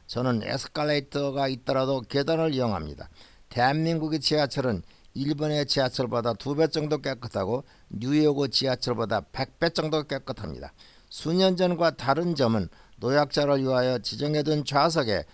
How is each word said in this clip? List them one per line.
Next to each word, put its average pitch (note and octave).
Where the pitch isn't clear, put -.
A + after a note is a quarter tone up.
저는 A#2+
에스컬레이터가 C#3
있더라도 C3
계단을 D3+
이용합니다. E2
대한민국의 D#3
지하철은 C3
일본의 D3
지하철보다 A#2+
두 C#3
배 D#3+
정도 D3+
깨끗하고 A#2
뉴욕의 C#3
지하철보다 A#2
백 -
배 E3
정도 D#3
깨끗합니다. G2+
수년 F#3
전과 E3+
다른 D#3
점은 A2+
노약자를 C#3+
위하여 B2+
지정해둔 D3
좌석에 C#3